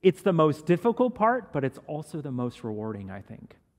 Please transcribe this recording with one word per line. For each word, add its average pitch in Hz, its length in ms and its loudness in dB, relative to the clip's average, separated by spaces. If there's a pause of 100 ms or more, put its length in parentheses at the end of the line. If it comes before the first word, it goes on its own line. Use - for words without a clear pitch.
It's 185 180 4
the 190 120 2
most 156 320 4
difficult 233 500 2
part, 226 360 0
but 143 120 -2
it's 131 240 -4
also 156 340 -8
the 143 100 -8
most 123 320 -6
rewarding, 107 460 -8
I 98 120 -12
think. - 360 -18 (220)